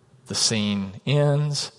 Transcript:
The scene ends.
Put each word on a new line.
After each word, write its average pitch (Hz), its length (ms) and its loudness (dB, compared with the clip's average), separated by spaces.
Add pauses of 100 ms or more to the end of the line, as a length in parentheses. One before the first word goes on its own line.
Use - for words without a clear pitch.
(280)
The 98 80 -6
scene 101 680 0
ends. 147 720 0